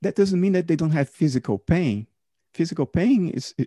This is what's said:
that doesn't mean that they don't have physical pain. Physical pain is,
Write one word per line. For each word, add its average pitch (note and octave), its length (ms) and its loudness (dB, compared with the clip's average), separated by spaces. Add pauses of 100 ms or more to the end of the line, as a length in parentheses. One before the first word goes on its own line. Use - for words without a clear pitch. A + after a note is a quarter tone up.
that F#3+ 160 -4
doesn't G3 240 2
mean F#3+ 120 2
that F3+ 140 0
they E3 100 2
don't D#3+ 140 0
have C#3+ 200 0
physical B2+ 480 -2
pain. B2 480 0 (480)
Physical E3 300 -2
pain F#3 460 0
is, - 240 -10 (120)